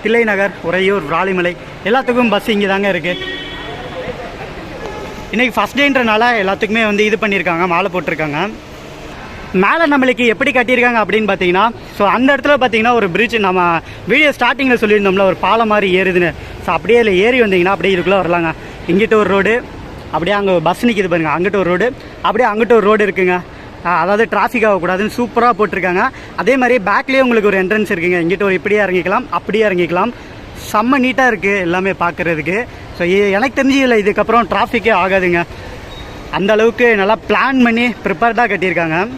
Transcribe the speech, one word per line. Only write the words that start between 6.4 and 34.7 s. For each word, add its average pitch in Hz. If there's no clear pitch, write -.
எல்லாத்துக்குமே 196
வந்து 208
இது 196
பண்ணிருக்காங்க, 180
மாலை 180
போட்டிருக்காங்க. 160
மேல 285
நம்மளுக்கு 247
எப்படி 269
கட்டியிருக்காங்க 240
அப்படின்னு 202
பாத்தீங்கன்னா, 185
so, 202
அந்த 247
இடத்துல 277
பாத்தீங்கன்னா, 226
ஒரு 220
பிரிட்ஜ், 208
நம்ம 180
வீடியோ 285
ஸ்டார்டிங்ல 254
சொல்லியிருந்தோம்ல, 202
ஒரு 190
பாலம் 220
மாதிரி 202
ஏறுதுன்னு. 180
So, 180
அப்படியே 180
அதுல 208
ஏறி 240
வந்தீங்கன்னா, 190
அப்படியே 190
இதுக்குள்ள 185
வரலாங்க. 170
இங்கிட்ட 196
ஒரு 208
ரோடு, 196
அப்படியே 170
அங்க 190
பஸ் 170
நிக்குது 208
பாருங்க, 160
அங்கிட்ட 190
ஒரு 185
ரோடு, 196
அப்படியே 220
அங்கிட்ட 214
ஒரு 214
ரோடு 214
இருக்குங்க. 180
ஆ, 175
அதாவது 208
டிராஃபிக் 220
ஆகக்கூடாதுன்னு 185
சூப்பரா 240
போட்டிருக்காங்க. 196
அதே 220
மாதிரி 247
பேக்லயே 262
உங்களுக்கு 233
ஒரு 190
என்ட்ரன்ஸ் 214
இருக்குங்க. 175
இங்கிட்ட 185
ஒரு 196
இப்படியே 208
இறங்கிக்கலாம், 190
அப்படியே 220
இறங்கிக்கலாம். 180
செம்ம 240
நீட்டா 254
இருக்கு 202
எல்லாமே 185
பார்க்கறதுக்கு. 175
So, 175
இ-, 196
எனக்கு 262
தெரிஞ்சு 262
இதுல 254
இதுக்கப்புறம் 208
டிராஃபிக்கே 220